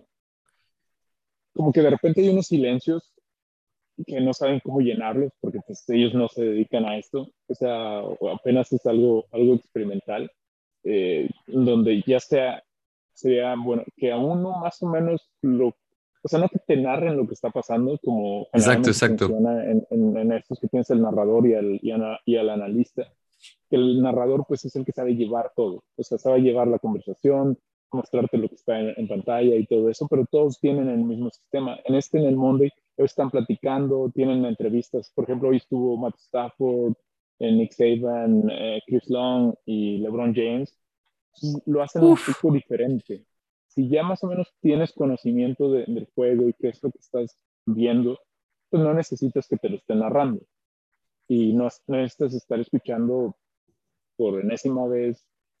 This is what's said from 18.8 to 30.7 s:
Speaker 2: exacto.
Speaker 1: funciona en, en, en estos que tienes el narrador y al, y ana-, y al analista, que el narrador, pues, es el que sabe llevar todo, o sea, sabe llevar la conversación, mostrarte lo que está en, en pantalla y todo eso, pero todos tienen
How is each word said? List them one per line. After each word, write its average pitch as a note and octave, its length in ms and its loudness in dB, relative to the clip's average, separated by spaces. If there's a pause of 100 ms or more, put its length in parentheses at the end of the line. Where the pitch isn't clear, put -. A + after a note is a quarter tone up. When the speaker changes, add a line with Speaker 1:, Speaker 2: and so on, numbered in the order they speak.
Speaker 2:
exacto. G#2+ 380 2
Speaker 1:
funciona A2+ 420 0
en, A2 200 0
en, A2 260 2
en A2 160 0
estos A2+ 260 -6
que - 80 -4
tienes B2 240 -2
el A#2+ 100 4
narrador A2 460 2
y A#2 80 6
al, G#2 260 -2
y A2+ 120 -6
ana-, A2 320 -4
y A#2+ 120 2
al A2 140 0
analista, G#2+ 540 -2 (680)
que C#3 60 2
el B2+ 260 2
narrador, B2+ 460 0
pues, C#3+ 160 -4
es C3 100 -10
el C3+ 100 -6
que - 60 -6
sabe B2 240 -2
llevar A#2 400 -4
todo, G#2 300 -4 (120)
o B2+ 60 -6
sea, A#2 160 -6
sabe C3 220 2
llevar B2 260 2
la A#2 140 0
conversación, C3+ 760 0 (360)
mostrarte A#2+ 460 -2
lo A2 100 0
que - 80 -14
está A2+ 240 -4
en, A2 160 -4
en A2+ 100 -4
pantalla A#2 480 0
y A2 120 2
todo A2+ 220 2
eso, D3 200 -4
pero C3+ 180 2
todos D3+ 320 2
tienen C#3 300 0